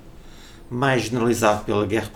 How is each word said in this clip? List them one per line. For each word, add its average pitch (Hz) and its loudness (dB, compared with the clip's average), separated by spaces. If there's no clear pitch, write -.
mais 123 2
generalizado 113 2
pela 104 0
guerra 107 -2